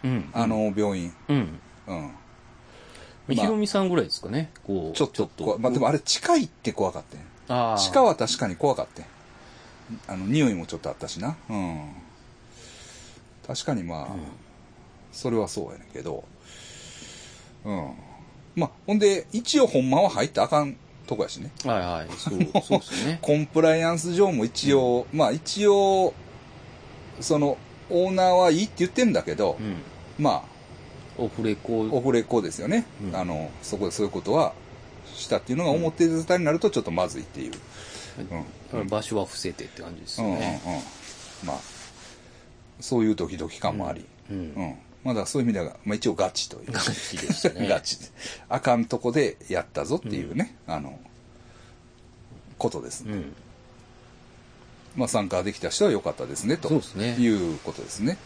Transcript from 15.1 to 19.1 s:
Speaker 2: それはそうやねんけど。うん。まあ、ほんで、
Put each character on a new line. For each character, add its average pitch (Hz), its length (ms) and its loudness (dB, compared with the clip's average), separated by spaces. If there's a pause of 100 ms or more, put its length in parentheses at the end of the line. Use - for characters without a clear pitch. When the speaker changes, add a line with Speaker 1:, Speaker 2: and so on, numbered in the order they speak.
Speaker 2:
そ - 180 -6
れ 117 80 2
は 101 100 2
そ 87 200 -6
う - 40 -14
や - 60 -16
ね - 80 -20
ん - 80 -20
け 65 80 -12
ど。 71 220 -8 (1400)
う 104 60 -6
ん。 76 220 -6 (600)
ま 170 120 0
あ、 - 40 -8 (160)
ほ 208 80 2
ん 214 40 4
で、 196 320 4